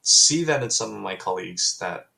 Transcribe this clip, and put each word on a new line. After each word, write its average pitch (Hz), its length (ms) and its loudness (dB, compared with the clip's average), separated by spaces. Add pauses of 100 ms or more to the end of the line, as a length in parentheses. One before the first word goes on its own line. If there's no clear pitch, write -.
see - 440 4
that 143 180 2
in 113 80 -4
some 107 240 -4
of 101 60 -10
my 95 140 -6
colleagues 92 640 -4
that, 90 300 -8 (100)